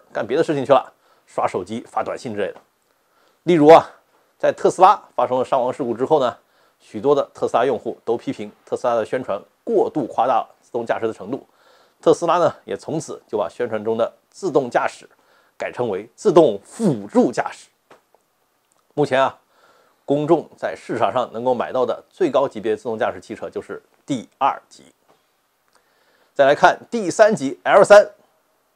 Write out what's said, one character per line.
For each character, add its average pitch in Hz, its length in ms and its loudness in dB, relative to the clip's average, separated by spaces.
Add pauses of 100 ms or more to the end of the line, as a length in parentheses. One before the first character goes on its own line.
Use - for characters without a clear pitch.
(120)
干 135 120 -6
别 113 120 -6
的 160 80 0
事 160 100 -4
情 135 100 -4
去 117 60 -2
了， 131 220 0 (340)
刷 - 180 -6
手 104 200 -6
机、 110 240 -12
发 110 160 -6
短 92 120 -10
信 120 160 -12
之 101 80 -8
类 95 120 -6
的。 - 80 -20 (840)
例 175 120 0
如 147 120 4
啊， 156 240 10 (480)
在 147 140 0
特 - 180 0
斯 - 100 -4
拉 190 220 4 (140)
发 123 100 -2
生 127 100 -4
了 127 80 -2
伤 131 160 -2
亡 123 120 -4
事 143 100 -8
故 120 100 -4
之 117 120 -6
后 147 160 2
呢， 120 180 -4 (400)
许 - 220 -16
多 139 160 2
的 139 180 -2
特 120 140 -6
斯 123 80 -2
拉 120 80 0
用 131 120 -2
户 - 280 -10
都 117 120 -2
批 127 160 -8
评 104 200 -14 (120)
特 - 120 -8
斯 - 100 -6
拉 117 80 0
的 110 100 -2
宣 127 200 -8
传 101 180 -8 (220)
过 190 260 0
度 135 160 -4
夸 120 220 -2
大 113 180 0 (160)
自 - 80 -20
动 117 160 -8
驾 135 140 -4
驶 113 80 -4
的 110 40 -8
程 104 200 -16
度。 - 120 -10 (560)
特 165 140 4
斯 170 140 -4
拉 165 100 2
呢， 160 160 0 (100)
也 98 120 -8
从 147 240 -8
此 - 260 -12
就 113 100 -8
把 101 120 -2
宣 120 200 -8
传 110 140 -8
中 113 140 -4
的 113 180 -4 (160)
自 180 220 -8
动 135 180 0
驾 135 160 0
驶 - 220 -14 (480)
改 92 140 -10
称 120 180 -6
为 101 280 -6
自 196 160 0
动 135 320 4
辅 135 420 -4
助 208 240 0
驾 - 220 -6
驶。 - 160 -20 (1300)
目 147 120 0
前 131 160 2
啊， 123 160 -2 (640)
公 147 220 -2
众 151 300 2
在 - 180 -8
市 - 240 -8
场 104 140 0
上 120 200 -2
能 117 120 -8
够 127 100 0
买 92 160 -6
到 123 160 -2
的 110 240 -6
最 180 200 -2
高 135 180 0
级 110 120 -14
别 107 160 -2
自 - 80 -10
动 113 140 -6
驾 107 140 -2
驶 92 80 -14
汽 101 160 -14
车 - 120 -12
就 101 140 -10
是 - 180 -14 (240)
第 123 240 -8 (100)
二 135 300 -2
级。 - 160 -20 (1500)
再 139 100 2
来 143 100 4
看 160 220 4 (140)
第 214 180 -4
三 214 260 4
级 135 280 -6
L 180 220 6
三， 202 260 8 (640)